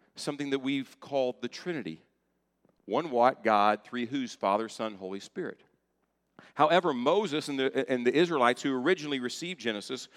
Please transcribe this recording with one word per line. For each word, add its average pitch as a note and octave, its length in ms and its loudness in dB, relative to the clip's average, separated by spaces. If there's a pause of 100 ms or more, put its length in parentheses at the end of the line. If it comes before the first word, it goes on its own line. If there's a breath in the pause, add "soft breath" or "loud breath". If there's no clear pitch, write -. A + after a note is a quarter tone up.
(160)
something C#3+ 340 -6
that C3+ 100 0
we've C3+ 400 -4
called C3 420 -2
the A#2+ 60 -6
Trinity. A2+ 520 -8 (840)
One C#3+ 240 -2
what? B2 320 4
God, G#2+ 420 4
three A#2+ 220 -6
who's? B2+ 280 -6
Father, G#2+ 340 0
Son, A2 260 -6
Holy F#2+ 260 -10
Spirit. - 400 -10 (920 loud breath)
However, E3 380 4
Moses D3+ 560 0
and C#3 100 -4
the, C3 320 0
and B2 160 0
the B2 80 4
Israelites C#3+ 480 4
who C#3 120 -2
originally D3 460 -2
received E3 400 -8
Genesis A2+ 560 -8